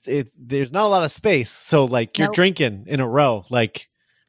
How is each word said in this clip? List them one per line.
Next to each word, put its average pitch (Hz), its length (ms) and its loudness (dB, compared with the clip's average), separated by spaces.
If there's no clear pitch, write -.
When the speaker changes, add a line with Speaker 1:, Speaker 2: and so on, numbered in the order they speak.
Speaker 1:
it's, 131 340 -4
there's 131 320 -4
not 196 140 0
a - 20 0
lot 190 160 2
of 151 80 -4
space. 156 380 0
So, - 360 2
like, 120 340 -2
you're 202 80 2
Speaker 2:
Nope. 208 80 -6
Speaker 1:
drinking 156 520 0
in 143 120 -2
a 127 80 -2
row, 120 420 0
like, 117 400 -2